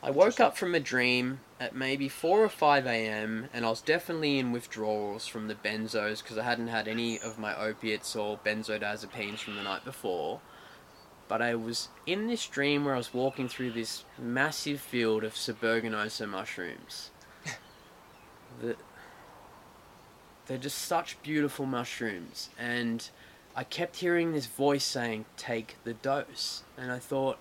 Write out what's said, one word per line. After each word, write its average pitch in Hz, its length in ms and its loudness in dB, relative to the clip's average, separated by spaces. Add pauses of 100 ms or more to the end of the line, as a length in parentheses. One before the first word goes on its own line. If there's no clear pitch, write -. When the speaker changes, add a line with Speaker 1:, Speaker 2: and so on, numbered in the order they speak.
Speaker 1:
I 135 80 -2
woke 139 60 2 (100)
Speaker 2:
Interesting. 233 200 6
Speaker 1:
up - 120 4
from 175 160 0
a 165 60 6
dream 127 600 2 (180)
at 127 160 -4
maybe 135 360 0
four 190 340 4
or 214 60 4
five 143 360 6
A 113 220 2
M, 110 460 -2
and 117 100 -2
I 113 60 4
was 113 100 0
definitely 156 580 2
in 123 140 2
withdrawals 107 760 -2
from 107 220 -6
the 107 60 -4
benzos 107 680 -2
'cause 113 140 -8
I 107 60 -2
hadn't 117 260 0
had 110 200 0
any 117 300 0
of 110 200 -8
my 104 180 -2
opiates 107 580 -2
or 104 300 -2
benzodiazepines 107 920 -4
from 104 180 -6
the 101 60 -4
night 98 200 -2
before. 95 580 -4 (840)
But 110 140 0
I 120 140 2
was 117 340 -4 (180)
in 196 200 0
this 233 200 0
dream 143 380 4
where 139 100 4
I 127 40 2
was 120 160 -4
walking 131 340 2
through 123 220 -4
this 113 340 -4 (140)
massive 139 640 0
field 110 420 2
of 107 120 -4
suberginosa 110 920 0
mushrooms. - 840 -8 (360)
Speaker 2:
<laughs> - 1120 -16
Speaker 1:
The... 117 160 -4 (1700)
they're 131 120 -4
just 135 200 -6
such - 440 0
beautiful 147 440 2
mushrooms, 120 920 -2
and 120 500 0 (480)
I 127 80 -4
kept 175 320 -4
hearing 170 360 2
this 143 140 0
voice 139 380 2
saying, 113 400 0 (140)
"Take 113 460 -4
the 117 100 -4
dose," - 680 -2 (140)
and 127 160 -6
I 123 60 -4
thought 135 420 0